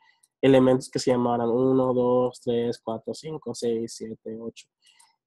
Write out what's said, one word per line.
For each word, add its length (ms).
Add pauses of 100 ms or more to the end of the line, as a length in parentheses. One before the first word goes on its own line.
(400)
elementos 500
que 80
se 120
llamaran 380
uno, 460
dos, 460
tres, 420
cuatro, 320
cinco, 400
seis, 420
siete, 440
ocho. 260 (600)